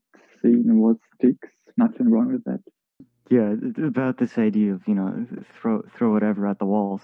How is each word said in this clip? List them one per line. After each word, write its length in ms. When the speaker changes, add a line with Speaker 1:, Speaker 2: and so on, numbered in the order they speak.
Speaker 1:
seeing 400
what 160
sticks. 340
Nothing 340
wrong 220
with 100
that. 160
Speaker 2:
Yeah, 300
th-, 160
th-, 120
about 300
this 200
idea 360
of, 140
you 60
know, 360
th-, 160
throw, 240
throw 160
whatever 360
at 120
the 60
wall, 380